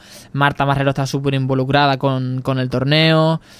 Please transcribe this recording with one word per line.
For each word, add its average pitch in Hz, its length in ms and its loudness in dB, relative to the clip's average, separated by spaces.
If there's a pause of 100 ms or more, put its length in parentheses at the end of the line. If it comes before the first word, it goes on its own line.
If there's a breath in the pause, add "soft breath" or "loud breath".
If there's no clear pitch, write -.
(340 loud breath)
Marta 139 320 0
Marrero 139 240 0
está 135 160 -2
súper 139 300 -4
involucrada 135 640 0
con, 131 420 -2
con 131 160 -2
el 127 140 -4
torneo. 160 680 2 (200 loud breath)